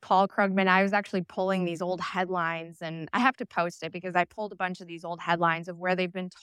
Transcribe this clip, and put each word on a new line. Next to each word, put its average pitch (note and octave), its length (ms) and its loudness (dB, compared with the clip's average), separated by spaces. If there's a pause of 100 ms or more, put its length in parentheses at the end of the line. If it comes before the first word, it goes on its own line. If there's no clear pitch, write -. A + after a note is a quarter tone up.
Paul G3 260 4
Krugman, F#3+ 400 2
I F#3 140 6
was G3 120 2
actually G3+ 300 -2
pulling F#3+ 420 0
these E3+ 160 -4
old F3+ 180 -2
headlines, E3+ 800 -2
and D#3+ 320 -6
I - 60 2
have B3+ 180 4
to A#3+ 80 -8
post F3 380 -2
it E3 80 -6
because F3+ 240 -6
I F3 100 4
pulled G3+ 280 -8
a - 20 -16
bunch F3+ 260 -6
of F3+ 60 -16
these E3+ 160 -12
old E3+ 160 -8
headlines E3+ 480 2
of F3 100 -10
where F#3 180 0
they've F3+ 160 0
been F3+ 180 -8 (140)